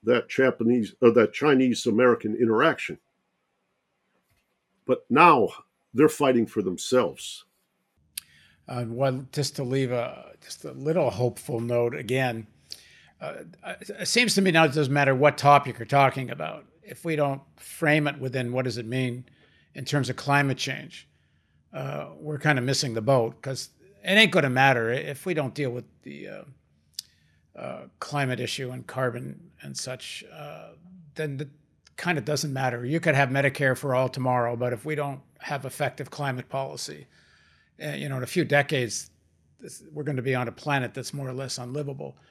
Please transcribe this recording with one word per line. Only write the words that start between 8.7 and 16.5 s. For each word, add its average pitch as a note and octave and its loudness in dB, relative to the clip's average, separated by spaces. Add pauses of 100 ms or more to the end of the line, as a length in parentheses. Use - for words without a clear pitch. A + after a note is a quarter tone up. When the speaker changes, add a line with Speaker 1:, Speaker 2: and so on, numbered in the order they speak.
Speaker 2:
well, C3 -2
just C#3+ -4
to C#3+ -6
leave C3 -2
a, B2 -6
just - -16
a C#3 -12
little C#3 0
hopeful A#2 -2
note A#2+ 0
again, B2 -2 (760)
uh, - -10 (220)
it - -12
seems A#3 4
to G3 4
me F#3 4
now D#3+ 6
it C#3 2
doesn't C#3+ 0
matter C#3 4
what C#3+ 4
topic C#3 6
you're A2+ -10
talking C3+ 2
about. C#3+ -10 (180)